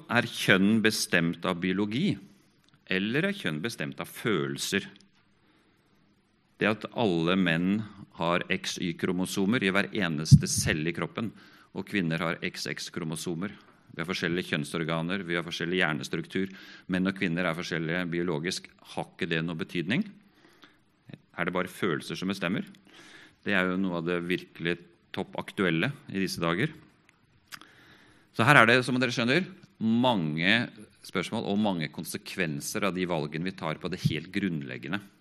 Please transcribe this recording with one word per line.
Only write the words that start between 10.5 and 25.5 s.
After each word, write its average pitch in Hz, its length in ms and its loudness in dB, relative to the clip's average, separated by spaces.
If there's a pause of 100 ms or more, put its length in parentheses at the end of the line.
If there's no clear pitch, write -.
celle 82 400 0
i 82 60 -4
kroppen, 98 360 -4 (420)
og 95 160 -8
kvinner 82 320 0
har 85 240 -2
X - 240 -8
X-kromosomer. 85 800 -6 (440)
Vi 82 80 -6
har 80 60 -8
forskjellige 90 440 -2
kjønnsorganer, 82 760 -2
vi 87 120 -2
har 82 80 -6
forskjellig 85 340 -2
hjernestruktur. 82 680 -2 (400)
Menn 92 200 2
og 95 80 -4
kvinner 90 280 -2
er 82 120 0
forskjellige 82 520 -2
biologisk. 85 560 -2 (280)
Har 82 180 -4
ikke 92 180 -4
det 82 160 0
noe 85 120 -6
betydning? 95 440 -2 (1300)
Er 87 120 -2
det 87 80 -2
bare 90 160 0
følelser 78 480 -2
som 92 120 -2
bestemmer? 98 360 -2 (760)
Det 101 120 0
er 92 160 2
jo 92 80 -2
noe 92 200 -2
av 82 80 -4
det 87 200 0
virkelig 85 500 -2 (380)
toppaktuelle 95 760 0 (180)